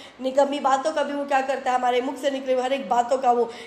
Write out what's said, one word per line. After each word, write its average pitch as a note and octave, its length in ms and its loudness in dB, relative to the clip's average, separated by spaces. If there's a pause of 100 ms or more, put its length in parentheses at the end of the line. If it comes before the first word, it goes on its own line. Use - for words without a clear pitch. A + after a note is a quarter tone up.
(200)
निकम्मी C4+ 380 2
बातों C4+ 340 2
का D4 100 0
भी C#4+ 100 -4
वो C#4+ 120 -4
क्या C#4 160 2
करता C4 300 -2
है, B3+ 80 2
हमारे B3 220 2
मुख C#4 160 -4
से C#4+ 140 -2
निकले C4+ 240 -2
हुए B3 80 0
हर C4 100 0
एक A#3+ 160 -4
बातों A#3+ 300 2
का B3+ 140 2
वो A#3+ 200 2 (140)